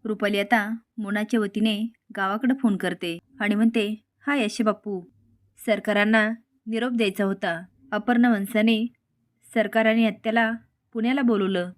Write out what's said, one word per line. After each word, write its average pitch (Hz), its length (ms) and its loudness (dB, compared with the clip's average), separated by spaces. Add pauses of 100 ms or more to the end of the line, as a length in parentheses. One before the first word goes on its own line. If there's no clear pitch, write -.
रुपाली 208 340 -2
आता 208 380 0 (220)
मोनाच्या 214 420 -2
वतीने 214 520 -2 (240)
गावाकडे 214 380 0
फोन 220 220 2
करते 175 420 -6 (220)
आणि 208 140 0
म्हणते, 220 400 2 (320)
"हाय 285 180 0
आशे 214 200 -2
बापू, 208 380 -2 (640)
सरकारांना 214 640 2 (360)
निरोप 226 260 -4
द्यायचा 208 320 0
होता. 190 380 -4 (300)
अपर्णा 240 380 2
वंसाने 220 560 0 (680)
सरकार 220 320 2
आणि 226 200 4
आत्याला 226 460 0 (400)
पुण्याला 247 300 0
बोलवलं. 190 560 0